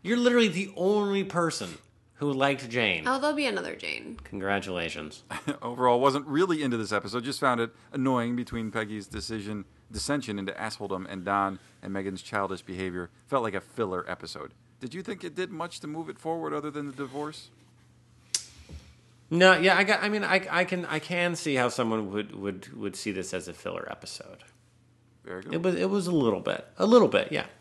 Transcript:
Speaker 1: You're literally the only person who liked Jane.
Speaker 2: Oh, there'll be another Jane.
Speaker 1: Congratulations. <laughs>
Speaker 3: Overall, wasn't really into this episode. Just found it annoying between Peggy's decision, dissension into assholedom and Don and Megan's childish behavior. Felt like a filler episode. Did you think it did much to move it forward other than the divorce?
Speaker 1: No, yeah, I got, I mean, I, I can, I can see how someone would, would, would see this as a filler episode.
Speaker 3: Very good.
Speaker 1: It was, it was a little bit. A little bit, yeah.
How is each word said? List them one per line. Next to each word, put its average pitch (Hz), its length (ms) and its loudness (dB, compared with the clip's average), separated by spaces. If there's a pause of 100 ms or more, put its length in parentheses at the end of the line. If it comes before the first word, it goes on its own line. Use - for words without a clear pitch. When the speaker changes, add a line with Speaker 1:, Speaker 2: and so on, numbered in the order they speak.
Speaker 1:
You're 214 140 2
literally 240 320 6
the 190 280 -2
only 196 480 2
person 156 540 -2 (360)
who 143 180 -2
liked 135 380 2
Jane. 104 360 2
Speaker 2:
Oh, 262 120 0
there'll 294 180 0
be 285 100 0
another 185 280 -4
Jane. 76 480 -10
Speaker 1:
Congratulations. 92 1000 -4 (180)
<laughs> - 200 -6
Speaker 3:
Overall, 123 380 4
wasn't 139 280 4
really 160 340 2
into 123 140 2
this 107 160 -2
episode. 107 320 -2
Just - 160 -4
found 123 200 4
it 113 120 0 (200)
annoying 123 440 2
between 117 340 -6
Peggy's 107 380 -4
decision, 107 560 -6 (260)
dissension 113 480 -4
into 95 140 -4
assholedom 95 580 -6
and 92 140 -10
Don 98 340 0 (240)
and 98 100 -8
Megan's 95 300 -6
childish 95 400 -4
behavior. 90 480 -6 (160)
Felt 135 160 0
like 107 120 -2
a 95 60 -2
filler 92 480 -4
episode. 78 440 -10 (280)
Did 127 140 -12
you 185 80 -8
think 185 200 -10
it 170 140 -10
did 185 160 -6
much 165 280 -10
to 147 60 -12
move 156 220 -8
it 151 100 -12
forward 160 340 -6
other 147 160 -4
than 147 200 -8
the 139 40 -12
divorce? 143 580 -8 (1800)
Speaker 1:
No, 180 260 10
yeah, 175 220 6
I 196 60 6
got, 185 180 2
I 208 60 0
mean, 208 160 0
I, 190 260 2
I 175 140 2
can, 180 220 -2
I 156 120 -2
can 175 380 0
see 151 180 0
how 127 140 4
someone 110 440 0
would, 104 220 -4
would, 98 420 -8
would 101 200 -6
see 107 160 -6
this 90 200 -6
as 90 140 -6
a 87 80 -12
filler - 340 -8
episode. - 500 -14 (840)
Speaker 3:
Very 92 180 -10
good. 147 120 -8
Speaker 1:
It 165 80 -2
was, 180 140 2
it 185 140 0
was 196 160 0
a 180 60 0
little 117 280 4
bit. - 260 -2 (120)
A 196 80 4
little 220 220 8
bit, - 220 4
yeah. 147 160 -4 (140)